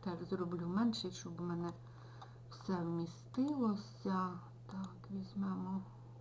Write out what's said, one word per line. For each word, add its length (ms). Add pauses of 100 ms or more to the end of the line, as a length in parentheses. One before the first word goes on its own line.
Я 220
зроблю 360
менший, 460
щоб 280
у 20
мене 260 (800)
все 220
вмістилося. 1600 (380)
Так, 240 (200)
візьмемо 720 (400)